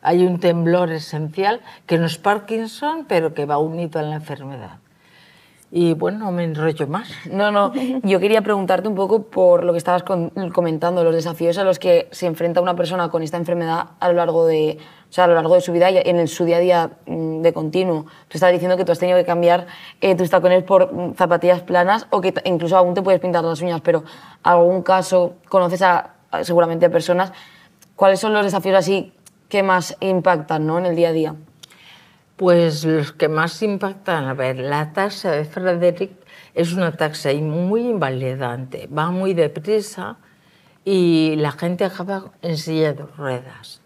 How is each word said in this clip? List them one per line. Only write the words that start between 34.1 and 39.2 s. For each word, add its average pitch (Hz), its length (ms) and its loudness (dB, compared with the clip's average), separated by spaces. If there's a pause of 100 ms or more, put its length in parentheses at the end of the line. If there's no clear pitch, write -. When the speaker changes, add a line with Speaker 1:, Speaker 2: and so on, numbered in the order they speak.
Speaker 1:
a 131 80 -4
ver, 131 240 -4
la 143 220 -4
ataxia 190 500 -4
de 151 160 -2
Frederick 175 640 -2 (420)
es 170 220 -2
una 180 140 -2
ataxia 151 520 -4
muy 180 480 -2
invalidante, 131 1000 -6
va 151 220 -4
muy 190 220 -4